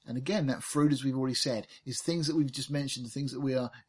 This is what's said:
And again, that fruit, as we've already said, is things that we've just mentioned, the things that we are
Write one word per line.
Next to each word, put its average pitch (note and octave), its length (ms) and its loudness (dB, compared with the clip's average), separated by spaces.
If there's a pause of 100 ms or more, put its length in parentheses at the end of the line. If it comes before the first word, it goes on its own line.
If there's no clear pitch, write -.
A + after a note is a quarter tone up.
And B2 100 -4
again, D#3 300 0
that C3 160 0
fruit, D3 300 4
as C3 100 0
we've C3+ 140 0
already C3 180 0
said, A#2 320 0 (180)
is B2+ 160 -4
things E3+ 260 0
that D#3 80 0
we've D3 160 4
just C#3 200 -6
mentioned, C#3 340 -2
the A2+ 60 -10
things C#3 220 -4
that C3 80 -4
we C3+ 120 2
are B2+ 160 0 (200)